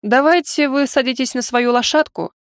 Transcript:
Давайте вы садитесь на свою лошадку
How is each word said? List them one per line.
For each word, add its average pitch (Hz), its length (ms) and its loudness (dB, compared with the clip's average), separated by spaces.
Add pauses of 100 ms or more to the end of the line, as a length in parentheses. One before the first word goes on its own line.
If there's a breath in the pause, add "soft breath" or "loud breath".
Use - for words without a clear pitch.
Давайте 285 680 2
вы 277 180 0
садитесь 254 460 -2
на 247 80 -4
свою 240 300 0
лошадку - 680 -2